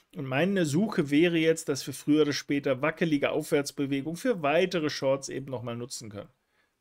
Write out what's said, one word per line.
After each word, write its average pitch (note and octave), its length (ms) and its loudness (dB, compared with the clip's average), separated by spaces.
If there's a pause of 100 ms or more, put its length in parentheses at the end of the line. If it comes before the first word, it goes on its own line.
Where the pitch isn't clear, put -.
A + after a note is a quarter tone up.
(140)
Und C#3 120 -8
meine E3+ 400 2
Suche D#3 440 0
wäre E3 280 4
jetzt, D#3+ 300 2
dass C#3 180 -4
wir C3+ 80 -8
früher D3+ 280 4
oder D3 120 2
später C#3+ 480 -2
wackelige D3+ 480 0
Aufwärtsbewegung C#3+ 840 -2
für G#3 260 -2
weitere E3 480 2
Shorts C3+ 380 -2
eben C#3 220 -8
nochmal A#2+ 260 -6
nutzen A#2+ 340 -10
können. G2+ 180 -12 (520)